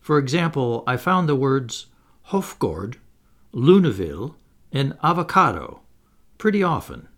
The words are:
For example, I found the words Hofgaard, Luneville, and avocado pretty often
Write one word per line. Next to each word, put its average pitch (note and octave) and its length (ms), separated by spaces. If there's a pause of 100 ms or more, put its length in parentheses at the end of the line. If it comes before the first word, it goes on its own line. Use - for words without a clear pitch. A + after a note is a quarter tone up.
For D3+ 180
example, C3+ 680
I B2+ 100
found F3 320
the D3 60
words C3+ 520 (420)
Hofgaard, A2 680 (560)
Luneville, A#2+ 840 (340)
and C3+ 320
avocado D#3+ 800 (580)
pretty G#3 240
often A2+ 560